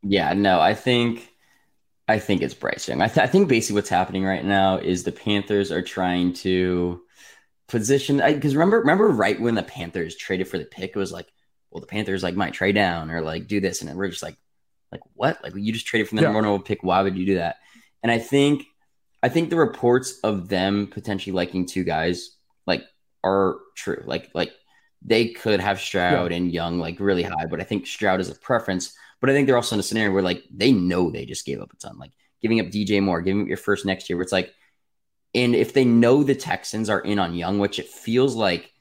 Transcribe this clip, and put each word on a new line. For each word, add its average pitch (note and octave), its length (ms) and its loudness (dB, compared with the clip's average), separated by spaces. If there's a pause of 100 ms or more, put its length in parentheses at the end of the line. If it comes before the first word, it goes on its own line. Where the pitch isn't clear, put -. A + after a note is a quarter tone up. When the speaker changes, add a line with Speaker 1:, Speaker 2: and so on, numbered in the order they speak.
Speaker 1:
Yeah, F#2 300 2
no, F#2+ 260 4
I F2+ 140 6
think, A#2+ 580 -2 (760)
I G#2+ 100 4
think - 220 0
it's C2+ 120 -4
Bryce - 360 -6
Young. B1+ 120 -2
I, G#2+ 60 2
th-, C3 120 0
I B2+ 80 4
think F#3 200 4
basically A2+ 280 2
what's G2+ 140 0
happening F#2 360 0
right F#2+ 180 -2
now F#2+ 340 4
is F2+ 280 -2
the G#2+ 80 -4
Panthers G2+ 580 0
are E2+ 100 -2
trying F2+ 520 -2
to F2+ 680 -2 (680)
position, C3+ 520 0
I, D3+ 180 2
'cause C#3+ 160 0
remember, F#3 260 4
remember G3 280 4
right G#2+ 320 2
when A#2 160 0
the F#2+ 80 -2
Panthers E2+ 540 -8
traded F#2 320 -4
for F#2+ 80 -6
the D2+ 80 -6
pick, F#2+ 240 -10
it G#2 100 -6
was F#2 140 -4
like, F2 180 -16 (380)
"Well, - 100 -14
the - 80 -18
Panthers, G2 340 -4
like, F2+ 140 -4
might F#2 180 -2
trade G2 220 0
down E2+ 340 0
or, E2 120 -4
like, D#2+ 260 -6
do G#2 140 -2
this," F#2 200 -4
and D#2 160 -10
we're F#2+ 120 -4
just E2+ 140 -12
like, D#2+ 120 -12 (560)
"Like, - 80 -16 (140)
what? - 280 -4
Like, E2+ 140 -14
you G#2 160 -4
just A2+ 140 -6
traded A2 240 -2
for A2 60 -6
the A2 60 2
Speaker 2:
Yeah. A2+ 60 4
Speaker 1:
number G#2+ 120 2
one A2 60 0
overall G2+ 140 0
pick. - 240 -6
Why F#2 180 2
would F#2+ 160 0
you F#2 80 -2
do F#2+ 100 2
that?" E2+ 220 -2 (460)
And A#2 80 2
I A#2 60 2
think, C#3 480 2 (580)
I B2 60 4
think E3 200 0
the F3 60 0
reports B2+ 680 2
of G2 280 -2
them G2 380 0
potentially G2 440 -8
liking F2+ 340 -2
two F#2 200 -4
guys, E2 500 -2 (320)
like, F2+ 160 0 (400)
are F#2+ 360 2 (160)
true. - 300 -8
Like, C2 280 -6
like, E2 180 -4 (500)
they A2+ 280 2
could G#2 320 -2
have F#2+ 180 0
Stroud F2+ 520 0
Speaker 2:
Yeah. E2+ 60 -4
Speaker 1:
and F2 140 -2
Young, E2+ 260 -2
like, E2+ 220 -6
really G2 240 2
high, E2+ 260 -6
but E2 120 -6
I - 20 -6
think - 240 -6
Stroud F#2+ 320 0
is F#2 100 -4
a D2+ 60 -14
preference. - 580 -2 (280)
But B2+ 80 2
I C#3 40 4
think C#3 140 4
they're C3 80 6
also A#2 200 0
in G#2 40 0
a F#2+ 40 -2
scenario A2 280 0
where, F#2+ 120 2
like, F2+ 200 -2 (100)
they G#2+ 200 4
know F2+ 360 2
they - 160 -8
just - 200 -12
gave C2+ 160 -8
up - 100 -18
a - 60 -20
ton, - 200 -18
like, C2 140 -20 (300)
giving A2+ 180 2
up F2+ 100 -4
D G#2 140 -4
J G2+ 160 2
Moore, F2+ 220 2
giving F#2+ 220 0
up - 40 -4
your F2+ 80 -4
first - 300 -2
next F#2+ 240 -4
year, F2 80 -2
where F2+ 60 -2
it's F#2 100 -6
like, F#2 200 -2 (800)
and A#2+ 220 2
if - 180 2
they C3+ 120 4
know A#2+ 380 6
the C#3 120 2
Texans - 540 -6
are G2+ 100 2
in G2+ 180 -2
on F2 180 -2
Young, F2 220 -2
which G2+ 220 0
it - 80 -10
feels B2 480 0
like F#2+ 460 -2